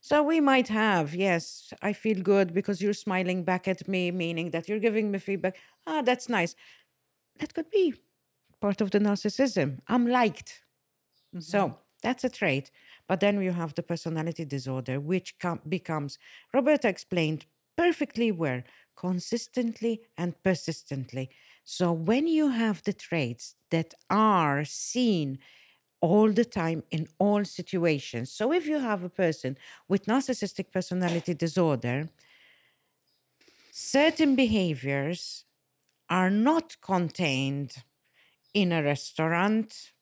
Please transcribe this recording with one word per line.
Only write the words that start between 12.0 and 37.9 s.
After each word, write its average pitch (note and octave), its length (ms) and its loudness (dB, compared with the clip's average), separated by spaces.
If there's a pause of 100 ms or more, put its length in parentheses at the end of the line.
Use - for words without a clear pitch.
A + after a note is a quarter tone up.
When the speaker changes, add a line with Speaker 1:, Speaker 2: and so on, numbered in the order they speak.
Speaker 1:
that's B3 220 -2
a B3+ 40 0
trait. C#3 440 -2 (360)
But F#3 120 0
then G3+ 220 2
you F#3 100 0
have E3 220 -4
the - 80 -4
personality E3 600 -4
disorder, C3 560 -6
which F3+ 380 -4
com-, F3 300 -4
becomes, D#3 500 -6 (360)
Roberta C#4 340 4
explained D#3+ 580 -2 (300)
perfectly D4 560 0
well, C#3 300 -2 (340)
consistently A3+ 1080 -4 (140)
and F3 260 -6
persistently. C3+ 880 -4 (340)
So F3 280 0
when G3+ 340 0
you D#4 240 2
have A3+ 320 0
the D#3 100 -2
traits C3 640 -4 (160)
that E3 240 -2 (160)
are F3+ 540 4
seen E3 760 -2 (640)
all G#3 320 4
the A3 120 4
time E3 460 -2
in D#3+ 160 -4 (120)
all G#3 260 2
situations. D#3+ 880 -2
So B3 200 -2
if E4+ 140 0
you D4+ 140 0
have G#3 240 -2
a F3+ 40 -8
person D#3 480 -2 (320)
with F#3+ 180 0
narcissistic A3 680 -2
personality F3+ 600 -2
disorder, D3+ 760 0 (1600)
certain D#4 640 2
behaviors E3+ 1120 0 (640)
are F#3 200 4
not C#4+ 500 2
contained C#3+ 1040 -2 (680)